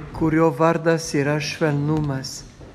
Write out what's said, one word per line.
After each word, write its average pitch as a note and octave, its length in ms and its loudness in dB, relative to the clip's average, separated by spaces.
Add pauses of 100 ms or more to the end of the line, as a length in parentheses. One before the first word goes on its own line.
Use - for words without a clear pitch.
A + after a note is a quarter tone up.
kurio D#3+ 400 2
vardas D#3+ 640 2
yra D3 240 2
švelnumas, D3 960 -2 (440)